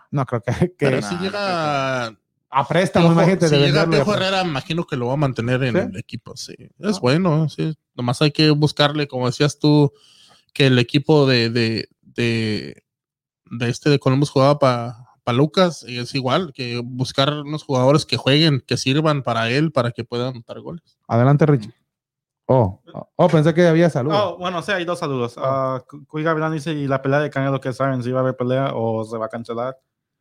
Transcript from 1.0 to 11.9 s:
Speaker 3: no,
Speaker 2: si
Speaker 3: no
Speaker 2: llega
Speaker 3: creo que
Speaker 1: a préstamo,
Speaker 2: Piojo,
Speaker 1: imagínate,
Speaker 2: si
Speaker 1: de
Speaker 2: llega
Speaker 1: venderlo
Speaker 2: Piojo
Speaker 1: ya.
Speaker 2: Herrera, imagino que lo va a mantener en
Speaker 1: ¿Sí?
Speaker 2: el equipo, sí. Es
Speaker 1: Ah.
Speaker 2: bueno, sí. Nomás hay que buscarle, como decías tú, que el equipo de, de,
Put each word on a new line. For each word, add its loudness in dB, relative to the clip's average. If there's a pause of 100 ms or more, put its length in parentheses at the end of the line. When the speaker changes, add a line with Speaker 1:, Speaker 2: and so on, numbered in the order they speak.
Speaker 3:
no, -8
Speaker 2:
si -6
Speaker 3:
no -6
Speaker 2:
llega -2
Speaker 3:
creo -12
que -20 (380)
Speaker 1:
a 2
préstamo, 4
Speaker 2:
Piojo, 6
Speaker 1:
imagínate, 4
Speaker 2:
si 4
Speaker 1:
de 4
Speaker 2:
llega 2
Speaker 1:
venderlo 2
Speaker 2:
Piojo 0
Speaker 1:
ya. -2
Speaker 2:
Herrera, 0
imagino -4
que -8
lo -4
va -2
a -2
mantener 0
en 0
Speaker 1:
¿Sí? 2 (100)
Speaker 2:
el -12
equipo, -16
sí. -16 (240)
Es -2
Speaker 1:
Ah. -14
Speaker 2:
bueno, 2
sí. -6 (200)
Nomás -2
hay 4
que -2
buscarle, 0
como -4
decías -2
tú, 4 (600)
que 2
el 4
equipo 2
de, 2
de, -2 (140)